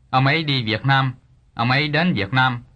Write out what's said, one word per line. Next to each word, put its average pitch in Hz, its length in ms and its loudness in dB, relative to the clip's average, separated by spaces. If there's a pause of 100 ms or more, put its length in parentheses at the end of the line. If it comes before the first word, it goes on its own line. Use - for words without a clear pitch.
(100)
Ông 131 160 2
ấy 156 180 0
đi 135 200 -2
Việt 107 200 -4
Nam. 135 300 2 (400)
Ông 117 160 -2
ấy 147 180 0
đến 160 260 0
Việt 95 180 -4
Nam. 127 320 0 (100)